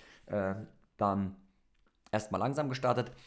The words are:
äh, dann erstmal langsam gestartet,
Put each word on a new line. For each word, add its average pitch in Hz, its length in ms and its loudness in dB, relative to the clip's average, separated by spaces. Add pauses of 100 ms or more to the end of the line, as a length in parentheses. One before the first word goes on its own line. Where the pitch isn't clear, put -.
(240)
äh, 98 300 -2 (420)
dann 98 400 2 (800)
erstmal 101 280 0
langsam 139 260 0
gestartet, 123 420 0 (160)